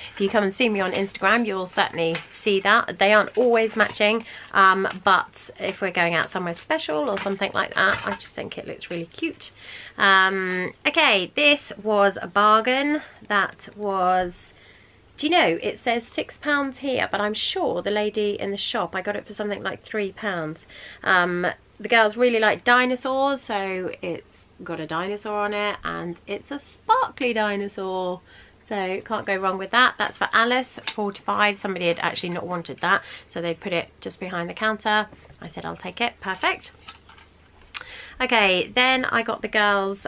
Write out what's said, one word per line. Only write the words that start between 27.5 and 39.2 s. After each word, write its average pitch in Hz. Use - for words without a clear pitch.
So 190
can't 208
go 196
wrong 190
with 190
that. 247
That's -
for -
Alice, 247
four 202
to -
five. 202
Somebody 180
had 170
actually 175
not 175
wanted 170
that, 190
so 170
they 170
put 175
it -
just -
behind 180
the 180
counter. 214
I 165
said, 165
"I'll 170
take 185
it." 240
Perfect. 196
Okay, 208
then 254
I -